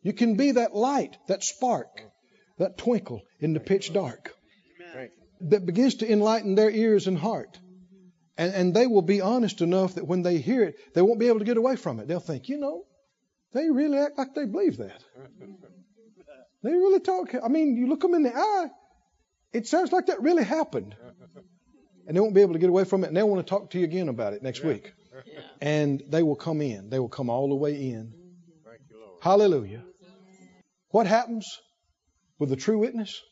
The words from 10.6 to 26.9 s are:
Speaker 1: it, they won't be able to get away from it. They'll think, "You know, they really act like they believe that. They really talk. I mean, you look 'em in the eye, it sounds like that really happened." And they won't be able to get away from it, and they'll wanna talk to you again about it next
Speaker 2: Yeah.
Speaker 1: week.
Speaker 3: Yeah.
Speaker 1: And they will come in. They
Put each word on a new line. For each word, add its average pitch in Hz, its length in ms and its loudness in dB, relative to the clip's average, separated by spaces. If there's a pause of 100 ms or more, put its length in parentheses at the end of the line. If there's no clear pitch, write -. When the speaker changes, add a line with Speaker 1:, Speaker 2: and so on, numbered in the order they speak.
Speaker 1:
it, 156 120 -2 (180)
they 170 80 4
won't 214 180 4
be 233 80 2
able 226 120 4
to 208 60 -4
get 226 120 0
away 247 180 2
from 123 240 -6
it. 107 80 -12
They'll 165 140 -4
think, 131 260 -10
"You 277 100 -6
know, 302 260 -8 (680)
they 311 180 0
really 285 280 2
act 285 200 -2
like 269 160 -6
they 294 120 -4
believe 262 320 0
that. 101 260 -14 (1600)
They 247 80 -2
really 370 300 4
talk. 370 400 -4
I 233 80 -2
mean, 294 260 2
you 247 120 0
look 294 160 0
'em 349 100 2
in 320 100 4
the 233 120 0
eye, 370 340 0 (840)
it 226 160 -4
sounds 339 240 2
like 370 140 2
that 381 160 -2
really 320 240 4
happened." 139 500 -4 (1120)
And 160 80 -6
they 190 60 4
won't 214 120 2
be 196 80 10
able 180 120 6
to 160 60 -2
get 180 100 4
away 185 160 4
from 190 180 0
it, - 40 -4
and 156 100 -2
they'll 214 120 2
wanna 190 140 0
talk 196 280 -4
to 180 60 -6
you 180 60 0
again 165 260 -4
about 110 240 -4
it 104 80 -10
next 131 200 -8
Speaker 2:
Yeah. 160 60 -4
Speaker 1:
week. 110 260 -4 (340)
Speaker 3:
Yeah. - 140 -20 (200)
Speaker 1:
And 147 460 0
they 160 160 0
will 147 140 0
come 156 240 -6
in. 107 280 -6
They 131 80 -4